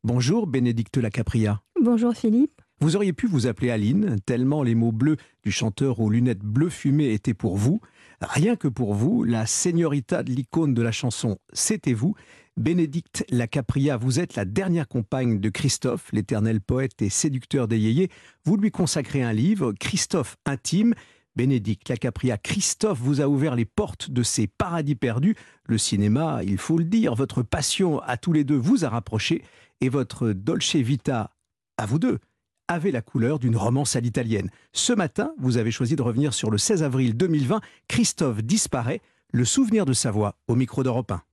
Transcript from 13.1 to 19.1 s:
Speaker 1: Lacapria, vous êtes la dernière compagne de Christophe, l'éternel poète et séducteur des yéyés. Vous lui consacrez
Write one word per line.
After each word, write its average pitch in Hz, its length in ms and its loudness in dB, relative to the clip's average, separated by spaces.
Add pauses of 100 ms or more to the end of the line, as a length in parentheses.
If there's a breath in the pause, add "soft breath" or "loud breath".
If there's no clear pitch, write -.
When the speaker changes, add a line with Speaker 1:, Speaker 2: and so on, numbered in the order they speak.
Speaker 1:
Lacapria, 135 680 0
vous 123 240 0
êtes 175 160 -4
la 104 100 -2
dernière 170 420 -2
compagne 123 520 -2
de 101 100 0
Christophe, - 640 -2
l'éternel 107 480 0
poète 131 400 -4
et 104 80 0
séducteur 131 580 -2
des 110 120 0
yéyés. 123 300 2 (340 soft breath)
Vous 185 140 2
lui 202 140 2
consacrez 143 520 -2